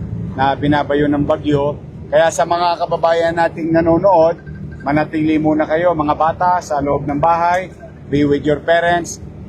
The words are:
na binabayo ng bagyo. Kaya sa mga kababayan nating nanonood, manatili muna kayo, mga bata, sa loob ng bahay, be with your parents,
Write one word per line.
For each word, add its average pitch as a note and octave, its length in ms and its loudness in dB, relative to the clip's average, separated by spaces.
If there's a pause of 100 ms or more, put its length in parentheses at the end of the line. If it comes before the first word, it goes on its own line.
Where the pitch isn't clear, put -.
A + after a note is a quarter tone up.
(360)
na C3+ 180 2
binabayo C#3+ 540 2
ng D3 160 0
bagyo. D3 560 0 (320)
Kaya D#3+ 160 4
sa E3+ 160 0
mga E3+ 400 0
kababayan E3 500 0
nating E3 380 -2
nanonood, E3 800 4 (280)
manatili D3+ 560 0
muna D#3 320 2
kayo, E3 240 2
mga D3+ 240 0
bata, D#3+ 360 0 (120)
sa D3 160 -4
loob C#3+ 240 -2
ng D3 160 -4
bahay, E3+ 480 2 (400)
be C#3+ 160 0
with C#3+ 240 0
your D3 160 0
parents, E3+ 560 0 (300)